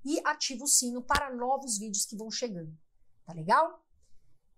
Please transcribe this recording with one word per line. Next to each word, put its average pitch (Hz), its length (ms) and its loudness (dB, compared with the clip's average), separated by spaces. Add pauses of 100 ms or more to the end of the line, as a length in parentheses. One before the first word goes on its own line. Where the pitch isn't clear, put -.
e 311 200 2
ativa 285 400 -2
o - 20 -2
sino 247 340 2
para 285 320 2
novos 247 460 0
vídeos 208 260 -2
que - 120 -8
vão 214 120 -8
chegando. 175 480 -6 (480)
Tá - 80 -14
legal? 233 540 2 (720)